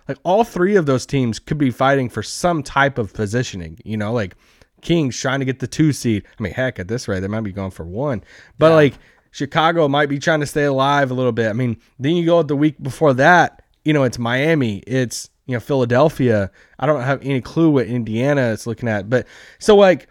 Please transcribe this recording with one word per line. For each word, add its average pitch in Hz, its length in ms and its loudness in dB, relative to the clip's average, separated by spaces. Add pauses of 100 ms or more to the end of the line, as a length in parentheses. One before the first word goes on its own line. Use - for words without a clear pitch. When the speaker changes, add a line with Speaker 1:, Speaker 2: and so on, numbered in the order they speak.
Speaker 1:
Like, 139 160 -8
all 196 200 2
three 196 320 0
of 170 100 4
those 131 200 0
teams 127 340 -2
could - 180 -6
be 139 140 0
fighting 135 380 0
for 107 140 -8
some 170 400 -4
type 139 340 0
of 110 160 -6
positioning, 101 720 -6
you 107 120 -6
know, 107 160 -4
like, 104 220 -4 (460)
Kings 156 380 0
trying 135 200 -2
to 135 60 -2
get 131 140 -4
the 123 80 -6
two 156 260 2
seed. 110 300 -2 (160)
I 113 40 -6
mean, 90 100 -6
heck, 127 260 -4
at 90 80 -10
this 117 200 -6
rate, 98 120 -4
they 95 80 -6
might 110 140 -4
be 104 100 -8
going 95 200 -8
for - 140 -14
one. 107 380 -6 (340)
But, 156 120 6
Speaker 2:
Yeah. 165 60 6
Speaker 1:
like, 147 180 4 (360)
Chicago 160 580 0
might 143 220 0
be 139 100 -4
trying 156 220 0
to 143 60 -2
stay 147 160 -2
alive 139 480 0
a - 20 -4
little 127 180 0
bit. 113 180 -2
I 101 40 -4
mean, 120 240 -2 (220)
then 147 160 0
you 170 100 0
go 170 180 4
the 147 120 -2
week 147 260 0
before 139 320 0
that, 151 480 4 (240)
you 156 80 2
know, 143 100 2
it's 120 160 -2
Miami, 123 580 0 (100)
it's, 127 420 -4 (160)
you 127 80 -6
know, 117 60 -2
Philadelphia. 123 880 2 (300)
I 131 80 -4
don't 147 140 0
have 135 220 -2
any 135 180 -2
clue 160 280 2
what 135 160 2
Indiana 120 640 -2
is 107 180 -6
looking 117 220 -6
at. 104 200 -4
But, 120 180 0 (320)
so, 214 160 6
like, 190 360 6